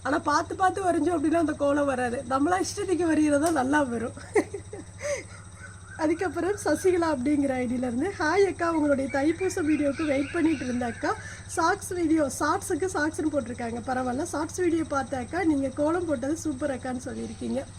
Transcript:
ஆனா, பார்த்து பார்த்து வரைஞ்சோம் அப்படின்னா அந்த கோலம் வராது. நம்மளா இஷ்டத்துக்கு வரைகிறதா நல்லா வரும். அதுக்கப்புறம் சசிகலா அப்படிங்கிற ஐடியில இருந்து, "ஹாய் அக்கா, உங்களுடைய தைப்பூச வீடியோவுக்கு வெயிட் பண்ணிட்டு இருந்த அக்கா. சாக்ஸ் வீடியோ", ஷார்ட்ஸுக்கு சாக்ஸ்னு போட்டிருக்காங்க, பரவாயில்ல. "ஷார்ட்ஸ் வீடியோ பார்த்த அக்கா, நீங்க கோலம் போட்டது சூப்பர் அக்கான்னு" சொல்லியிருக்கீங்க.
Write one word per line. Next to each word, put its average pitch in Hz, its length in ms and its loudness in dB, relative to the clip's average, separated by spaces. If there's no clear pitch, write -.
ஆனா, 285 160 0
பார்த்து 320 360 0
பார்த்து 381 280 2
வரைஞ்சோம் 339 360 2
அப்படின்னா 294 140 2
அந்த 311 200 2
கோலம் 285 320 2
வராது. 254 440 -2
நம்மளா 302 320 2
இஷ்டத்துக்கு 359 440 -2
வரைகிறதா 302 360 4
நல்லா 294 300 2
வரும். 240 320 -2
அதுக்கப்புறம் 330 580 0
சசிகலா 330 500 4
அப்படிங்கிற 277 360 2
ஐடியில 247 200 -2
இருந்து, 254 480 -2
"ஹாய் 370 280 4
அக்கா, 339 240 0
உங்களுடைய 285 420 2
தைப்பூச 330 420 0
வீடியோவுக்கு 294 500 0
வெயிட் 285 260 0
பண்ணிட்டு 302 340 2
இருந்த 247 200 -2
அக்கா. 302 300 -2
சாக்ஸ் 370 400 0
வீடியோ", 320 520 2
ஷார்ட்ஸுக்கு 339 540 0
சாக்ஸ்னு 302 380 0
போட்டிருக்காங்க, 240 560 -4
பரவாயில்ல. 254 360 -2
"ஷார்ட்ஸ் 330 320 -4
வீடியோ 330 280 2
பார்த்த 269 340 -2
அக்கா, 277 260 -2
நீங்க 277 260 2
கோலம் 311 360 0
போட்டது 285 320 -2
சூப்பர் 277 400 -4
அக்கான்னு" 254 280 -6
சொல்லியிருக்கீங்க. 233 580 -6